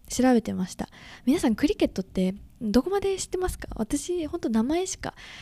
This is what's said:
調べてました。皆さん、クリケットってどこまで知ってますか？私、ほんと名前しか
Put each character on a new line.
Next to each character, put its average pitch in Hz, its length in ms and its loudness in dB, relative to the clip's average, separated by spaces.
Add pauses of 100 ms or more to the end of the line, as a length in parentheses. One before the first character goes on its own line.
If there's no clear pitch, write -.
調 - 140 0 (100)
べ 233 80 6
て 202 140 -4
ま 185 120 -2
し - 80 -14
た。 - 140 -8 (380)
皆 277 120 4
さ 302 100 2
ん、 220 60 2
ク 285 120 2
リ 415 100 0
ケ - 80 4
ッ - 40 2
ト - 120 -4
っ 185 40 -8
て 185 300 0 (280)
ど 226 200 4
こ - 60 -6
ま 403 100 2
で 392 200 0
知 - 80 -8
っ - 20 -20
て - 80 -4
ま 370 140 0
す - 80 -8
か？ - 180 -10
私、 302 500 -2
ほ 330 120 -6
ん - 20 -8
と 320 80 -2
名 220 140 2
前 330 240 0
し - 120 -8
か - 160 -8 (280)